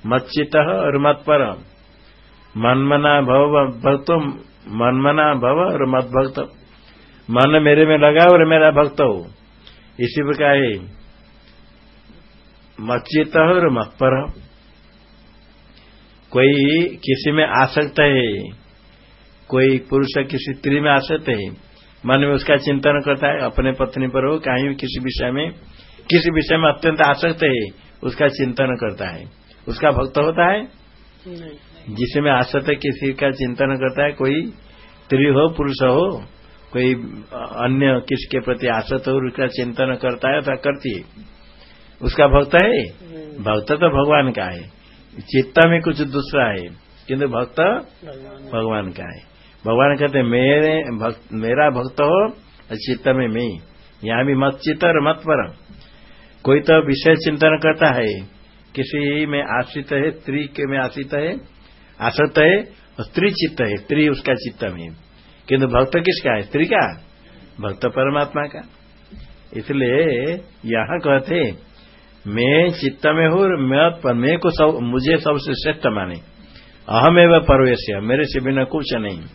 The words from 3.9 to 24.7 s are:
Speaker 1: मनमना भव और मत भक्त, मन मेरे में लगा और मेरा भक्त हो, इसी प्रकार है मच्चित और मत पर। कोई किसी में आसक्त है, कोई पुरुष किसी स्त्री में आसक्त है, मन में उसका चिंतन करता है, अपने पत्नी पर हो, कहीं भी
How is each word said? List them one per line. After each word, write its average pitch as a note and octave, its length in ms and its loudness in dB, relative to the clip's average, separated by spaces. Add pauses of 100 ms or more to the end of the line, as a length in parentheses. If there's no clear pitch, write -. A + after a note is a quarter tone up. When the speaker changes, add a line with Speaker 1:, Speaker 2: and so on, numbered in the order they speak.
Speaker 1:
मनमना C3+ 680 2
भव D3 380 0
और C#3 160 0
मत B2+ 160 0
भक्त, C3+ 520 -4 (760)
मन C#3+ 320 6
मेरे D3+ 240 6
में D#3 120 4
लगा D3 320 6
और E3 160 8
मेरा D#3 240 6
भक्त D3 300 0
हो, G2 260 0 (760)
इसी A#2+ 220 -2
प्रकार C#3+ 340 2
है A#2 220 0 (2000)
मच्चित C3+ 560 -2
और E3+ 340 4
मत A2+ 160 -2
पर। C3 460 -2 (2000)
कोई C#3+ 580 4
किसी C3+ 440 -4
में D3+ 140 2
आसक्त C3+ 540 0
है, B2 420 2 (1080)
कोई C3 300 2
पुरुष C3+ 520 -2
किसी C#3 240 -6
स्त्री C#3+ 260 -2
में D3+ 100 0
आसक्त C#3+ 380 0
है, G2+ 420 -6 (360)
मन C3+ 140 4
में C#3+ 80 2
उसका C#3+ 280 2
चिंतन C#3+ 480 0
करता C#3+ 280 0
है, D3 120 -4
अपने C3 280 -2
पत्नी C3 340 -4
पर C3 240 -2
हो, D#3 80 -2
कहीं C3+ 300 -2
भी C#3 60 -4